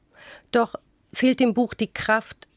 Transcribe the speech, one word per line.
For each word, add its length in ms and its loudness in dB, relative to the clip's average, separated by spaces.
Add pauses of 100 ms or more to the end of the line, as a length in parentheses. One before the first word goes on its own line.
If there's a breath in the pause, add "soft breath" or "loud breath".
(500 loud breath)
Doch 240 0 (360)
fehlt 300 2
dem 140 2
Buch 180 0
die 180 -4
Kraft, 680 -4